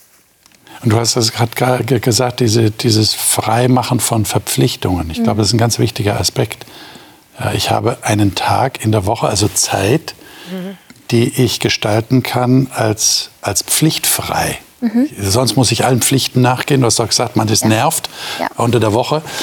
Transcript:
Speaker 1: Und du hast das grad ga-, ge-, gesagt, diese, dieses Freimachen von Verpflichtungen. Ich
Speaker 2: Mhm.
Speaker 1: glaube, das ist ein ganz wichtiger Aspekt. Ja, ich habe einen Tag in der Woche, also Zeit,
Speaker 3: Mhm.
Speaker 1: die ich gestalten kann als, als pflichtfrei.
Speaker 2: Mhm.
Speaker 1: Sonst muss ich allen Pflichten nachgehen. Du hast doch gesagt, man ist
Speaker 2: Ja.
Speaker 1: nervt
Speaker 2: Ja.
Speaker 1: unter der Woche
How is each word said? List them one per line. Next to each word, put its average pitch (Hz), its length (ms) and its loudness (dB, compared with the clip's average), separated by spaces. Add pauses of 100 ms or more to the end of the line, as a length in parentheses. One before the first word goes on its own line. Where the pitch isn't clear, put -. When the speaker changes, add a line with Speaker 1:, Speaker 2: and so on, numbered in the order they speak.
(840)
Speaker 1:
Und 113 80 2
du 110 60 4
hast 117 180 0
das 113 160 0
grad - 240 -2
ga-, 127 220 2
ge-, 120 220 0
gesagt, 123 400 0
diese, 113 320 2
dieses 107 420 2
Freimachen 123 840 0
von 110 260 0
Verpflichtungen. 92 880 -2
Ich 139 80 -6
Speaker 2:
Mhm. 233 40 0
Speaker 1:
glaube, 107 160 2
das 104 80 2
ist 101 60 0
ein 117 60 4
ganz 113 200 0
wichtiger 104 400 0
Aspekt. - 460 -4 (760)
Ja, 123 140 -2
ich 117 180 -2
habe 110 300 0
einen 104 340 2
Tag - 480 -2
in 107 80 2
der 104 140 2
Woche, 107 220 -2
also 107 200 0
Zeit, - 680 -2 (360)
Speaker 3:
Mhm. 185 260 -10 (340)
Speaker 1:
die 120 320 2
ich - 160 0
gestalten 113 640 0
kann 127 500 2
als, - 560 -2 (120)
als 101 200 -4
pflichtfrei. - 960 -2 (240)
Speaker 2:
Mhm. 240 260 0 (120)
Speaker 1:
Sonst 104 360 0
muss 131 160 2
ich 107 140 0
allen 123 160 2
Pflichten - 400 0
nachgehen. 127 400 2
Du 117 60 4
hast 110 120 0
doch 113 80 0
gesagt, - 280 -2
man 110 120 2
ist 110 160 2
Speaker 2:
Ja. 110 60 4
Speaker 1:
nervt 123 400 0 (300)
Speaker 2:
Ja. 85 80 -2 (100)
Speaker 1:
unter 117 220 2
der 107 140 2
Woche 139 280 0 (220)